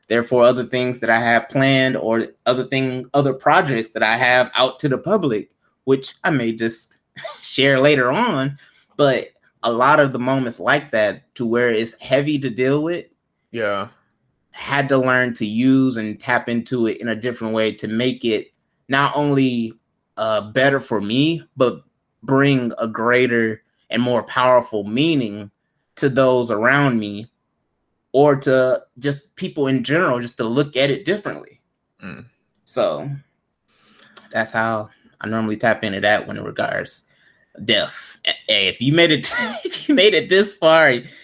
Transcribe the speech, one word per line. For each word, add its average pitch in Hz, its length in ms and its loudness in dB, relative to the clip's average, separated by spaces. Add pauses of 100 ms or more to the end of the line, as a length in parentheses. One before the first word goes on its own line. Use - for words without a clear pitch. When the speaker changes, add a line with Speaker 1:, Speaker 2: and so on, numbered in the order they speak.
Speaker 1:
therefore, 117 360 2
other 123 220 4
things 127 340 -4
that 113 100 0
I 113 100 4
have 117 280 0
planned 135 480 2
or 110 300 0 (200)
other 127 200 2
thing, 127 480 -4
other 143 200 2
projects 147 560 0
that - 120 -6
I 110 160 2
have 123 360 4
out 127 260 0
to 151 80 -2
the 127 100 0
public, 160 520 -2 (340)
which 135 380 0
I - 80 -2
may 120 220 0
just 113 420 -8 (220)
<laughs> - 240 -14
share 135 400 0
later 135 320 4
on. 143 460 -2 (380)
But 135 320 0 (340)
a 120 100 0
lot 135 280 4
of 139 120 2
the 123 60 -6
moments 127 420 -2
like 143 320 0
that 107 420 -2
to 127 120 -6
where 120 260 2
it's 113 280 -4
heavy 143 380 0
to 135 120 -6
deal 131 320 0
with, 170 240 -6 (440)
Speaker 2:
Yeah. 104 380 -4 (640)
Speaker 1:
had 139 380 -4
to 135 80 4
learn 127 360 2
to 117 120 -6
use 127 500 2
and 107 240 -6
tap 123 280 -2
into 117 380 -2
it 110 140 -4
in 120 80 -6
a 110 80 -4
different 113 380 -6
way 110 180 0
to 104 160 -10
make 120 360 -4
it 110 280 -2 (360)
not 139 280 0
only, 131 560 0 (460)
uh, 110 240 -2 (100)
better 139 260 2
for 117 220 -2
me, 135 420 0 (140)
but 120 260 0 (400)
bring 135 560 2
a 113 80 -2
greater 113 760 0 (280)
and 120 120 -2
more 123 200 0
powerful 123 600 2
meaning 110 680 -2 (460)
to 143 140 0
those 127 400 2
around 120 500 2
me 104 260 -8 (840)
or 143 240 6
to 131 460 2 (160)
just 143 380 -8
people 160 320 -4
in 131 160 0
general, 143 360 0
just 120 160 -10
to 123 80 -4
look 131 320 -2
at 139 140 2
it - 160 -4
differently. 156 540 -6 (420)
Speaker 2:
Mm. 92 240 -16 (380)
Speaker 1:
So 90 460 -4 (1200)
that's 113 200 -4
how 110 380 -2 (320)
I 107 80 -8
normally 110 280 -4
tap 110 280 0
into 98 160 -6
that 104 260 2
when 104 100 -10
it 104 60 -10
regards - 600 -6 (640)
death. - 640 -2
A-, 82 60 0 (160)
hey, 101 200 2
if - 120 -6
you 131 120 2
made 170 180 4
it, 127 240 0
<laughs> 226 300 -6
if - 240 -8
you 302 60 2
made 208 200 6
it 156 140 0
this 202 260 2
far, 160 400 4 (300)